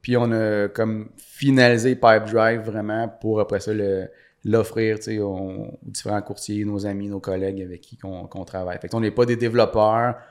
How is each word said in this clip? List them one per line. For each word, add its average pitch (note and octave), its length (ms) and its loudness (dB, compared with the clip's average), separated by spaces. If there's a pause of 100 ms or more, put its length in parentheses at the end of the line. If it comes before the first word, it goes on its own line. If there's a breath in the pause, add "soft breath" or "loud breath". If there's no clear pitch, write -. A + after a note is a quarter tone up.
Puis B2 140 0
on A#2+ 160 2
a G#2+ 360 2
comme G#2+ 480 -4
finalisé B2+ 760 4
Pipedrive A2+ 640 4
vraiment A2 480 -4
pour A2 320 -2
après G2+ 200 0
ça G#2+ 120 -6
le, G2 360 -2 (360 soft breath)
l'offrir, A2 520 0
tu G#2+ 80 -12
sais, A2 140 -6
aux, G2+ 180 -2
aux G2 460 -10
différents G#2 400 -6
courtiers, G#2 420 -8
nos G2+ 220 -4
amis, G2+ 220 -6
nos G2 120 -8
collègues F#2+ 420 -4
avec F2+ 200 -14
qui - 140 -20
qu'on, F#2 300 -14
qu'on F#2+ 180 -14
travaille. F2+ 360 -8
Fait F2 80 -12
que A#2 80 -4
on A2+ 40 0
n'est G#2+ 100 2
pas A#2+ 160 4
des A#2+ 100 0
développeurs, A#2 800 2 (140 loud breath)